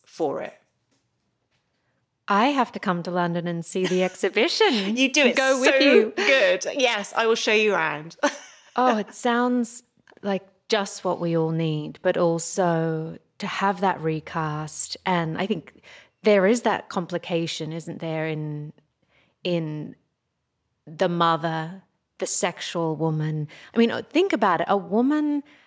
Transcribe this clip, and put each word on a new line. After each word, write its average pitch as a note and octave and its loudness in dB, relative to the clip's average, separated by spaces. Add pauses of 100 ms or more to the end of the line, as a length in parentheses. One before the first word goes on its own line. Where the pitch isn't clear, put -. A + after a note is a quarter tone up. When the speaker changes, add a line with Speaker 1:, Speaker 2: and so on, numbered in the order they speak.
Speaker 1:
for - -4
it. - -12 (1700)
Speaker 2:
I G#3 4
have C4+ 0
to G3+ -10
come F3 -2
to F3+ -6
London F3 -2
and E3+ -6
see F#3 -2
the F#3 2
exhibition. G#3+ 0
Speaker 1:
<laughs> - -6
You C4 2
do. C#4+ 4
It's A#3+ 4
Speaker 2:
Go C4 4
Speaker 1:
so B3+ -2
Speaker 2:
with C4+ 4
you. A#3+ 6
Speaker 1:
good. A3+ 2 (100)
Yes, A#3 0
I A3+ 2
will A3+ 4
show A3+ 0
you G#3+ 4
around. D#3+ -2
<laughs> G3 4 (480)
Speaker 2:
Oh, B3 4
it G3+ -6
sounds A#3+ 0 (380)
like G3 -4 (220)
just G3+ -2
what F3+ -2
we E3+ 0
all D#3+ 2
need, D#3+ -4
but F#3 2
also E3 0 (220)
to G3+ -6
have G3 -2
that F#3+ 0
recast. D#3 -4 (100)
And E3+ 0
I G3 -2
think - -8 (420)
there G3+ 6
is A#3 4
that - 0
complication, E3+ -4
isn't E3 -10
there, D#3+ -4
in, D3+ -6 (720)
in D#3+ -4 (920)
the E3 -2
mother, E3 0 (380)
the F#3 -4
sexual E3+ -4
woman. D#3 -2 (240)
I A3+ 0
mean, A#3 4 (200)
think F#4 2
about G3 2
it. - -2
A G3+ 4
woman C#4 0 (240)